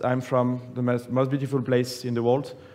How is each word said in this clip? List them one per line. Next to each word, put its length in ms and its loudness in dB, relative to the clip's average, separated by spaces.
I'm 160 2
from 400 0
the 80 -4
most, 280 0
most 200 2
beautiful 320 -2
place 420 0
in 100 -2
the 80 0
world, 300 2